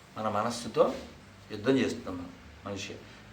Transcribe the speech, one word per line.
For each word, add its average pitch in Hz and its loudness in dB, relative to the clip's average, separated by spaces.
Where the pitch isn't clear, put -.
మన 107 2
మనస్సుతో 117 4
యుద్ధం 120 4
చేస్తున్నాం 95 0
మనం. 87 -10
మనిషి 98 -6